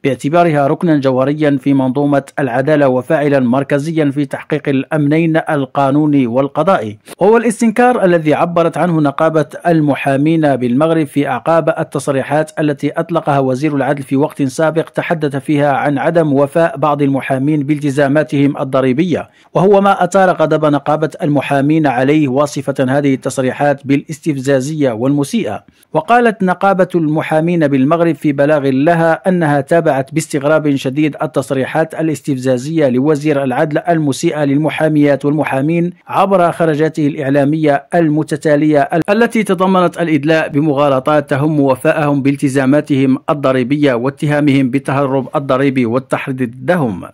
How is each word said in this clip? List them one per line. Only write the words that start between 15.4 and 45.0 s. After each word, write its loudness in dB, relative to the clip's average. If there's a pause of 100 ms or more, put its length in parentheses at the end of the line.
عن -2
عدم 2
وفاء 0
بعض 0
المحامين 0
بالتزاماتهم 0
الضريبية، 0 (240)
وهو 4
ما 2
أثار 2
غضب 0
نقابة 0 (140)
المحامين 0
عليه، 2
واصفة -2
هذه 0
التصريحات -2
بالاستفزازية -2
والمسيئة. -2 (300)
وقالت 2
نقابة 2
المحامين 0
بالمغرب 2
في -2
بلاغ 2
لها 2
أنها 2
تابعت 0 (160)
باستغراب 0
شديد -2
التصريحات -4
الاستفزازية -2
لوزير 0
العدل -2
المسيئة -2
للمحاميات 0
والمحامين -2 (160)
عبر 2
خرجاته 0
الإعلامية 0
المتتالية 2
ال-، 0
التي 2
تضمنت 0
الإدلاء 0
بمغالطات 0
تهم 0
وفائهم 0
بالتزاماتهم 0 (120)
الضريبية 0
واتهامهم 0
بالتهرب -2